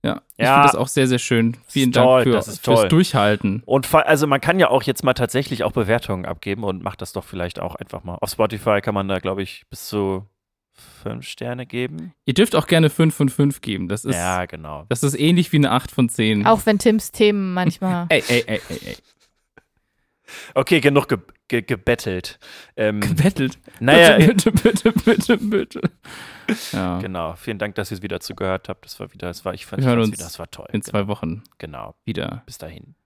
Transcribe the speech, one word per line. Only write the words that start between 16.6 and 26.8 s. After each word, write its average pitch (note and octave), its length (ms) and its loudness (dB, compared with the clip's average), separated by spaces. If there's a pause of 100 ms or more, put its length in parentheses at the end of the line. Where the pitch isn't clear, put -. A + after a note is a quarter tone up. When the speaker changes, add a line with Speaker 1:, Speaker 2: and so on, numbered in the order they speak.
Speaker 3:
wenn G#3 100 2
Tims A3 340 0
Themen G3+ 440 0
manchmal F3+ 500 -2
Speaker 1:
<laughs> D#3+ 40 -10
Ey, D#3+ 200 2
ey, A#2+ 180 2
ey, G#2+ 220 -4
ey, D2+ 160 -10
ey. - 120 -12 (1600)
Speaker 2:
Okay, C#3+ 260 4
genug C#3 300 4
ge-, B2 80 0 (300)
ge-, A#2 140 -2
gebettelt. G2 800 -4 (360)
Ähm, G#2+ 260 0
Speaker 1:
Gebettelt? D3 560 0 (220)
Speaker 2:
naja, D3+ 380 8
Speaker 1:
Bitte, G3 340 6
bitte, G#3 400 2
bitte, A3 460 2
bitte, - 0 -
bitte. - 440 -4 (880)
Ja. F2+ 280 -4